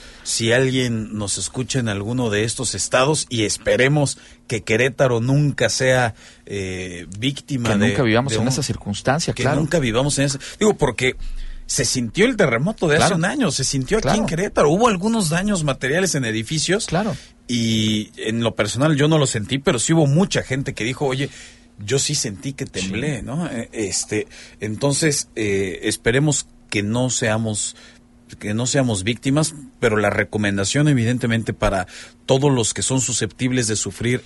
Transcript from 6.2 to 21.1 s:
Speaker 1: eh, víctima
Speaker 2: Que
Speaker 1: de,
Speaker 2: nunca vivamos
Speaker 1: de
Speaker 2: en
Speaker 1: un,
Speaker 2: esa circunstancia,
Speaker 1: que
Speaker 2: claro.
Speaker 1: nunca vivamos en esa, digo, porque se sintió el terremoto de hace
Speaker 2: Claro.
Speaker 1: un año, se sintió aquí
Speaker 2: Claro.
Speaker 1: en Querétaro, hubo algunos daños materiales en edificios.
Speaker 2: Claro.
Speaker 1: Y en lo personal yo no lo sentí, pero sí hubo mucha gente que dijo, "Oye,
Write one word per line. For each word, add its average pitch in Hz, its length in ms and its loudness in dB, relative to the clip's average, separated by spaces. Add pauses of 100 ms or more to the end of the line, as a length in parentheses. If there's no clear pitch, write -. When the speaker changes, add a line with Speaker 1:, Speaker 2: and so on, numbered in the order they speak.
Speaker 1:
eh, 92 600 -8 (120)
víctima 127 520 -4
Speaker 2:
Que 104 80 2
Speaker 1:
de, 104 100 4
Speaker 2:
nunca 139 140 2
vivamos 110 300 2
Speaker 1:
de 110 60 0
Speaker 2:
en 110 40 0
Speaker 1:
un, 117 60 0
Speaker 2:
esa 131 160 -2
circunstancia, 123 720 -2
Speaker 1:
que - 100 -4
Speaker 2:
claro. 143 160 0
Speaker 1:
nunca 165 180 0
vivamos 131 400 0
en 135 60 2
esa, 139 160 -2 (180)
digo, 208 180 4
porque 127 380 0 (520)
se - 180 -2
sintió 127 420 2
el 262 100 0
terremoto 165 520 2
de 147 80 4
hace 135 100 6
Speaker 2:
Claro. 180 100 2
Speaker 1:
un 160 80 0
año, 226 280 0
se 135 100 -2
sintió 131 360 0
aquí 214 100 0
Speaker 2:
Claro. 208 140 2
Speaker 1:
en 208 40 0
Querétaro, 170 440 2
hubo 208 180 4
algunos 208 400 0
daños 185 340 0
materiales 151 540 0
en 135 80 0
edificios. 143 640 -2
Speaker 2:
Claro. 175 300 -2 (300)
Speaker 1:
Y 110 720 0
en 113 260 -2
lo 113 140 -2
personal 120 400 2
yo 143 100 4
no 160 100 4
lo 143 120 2
sentí, 123 300 -4
pero 170 200 0
sí - 140 0
hubo 165 140 6
mucha 139 360 2
gente 135 320 -4
que - 80 -8
dijo, 127 240 -2
"Oye, 131 240 -2 (480)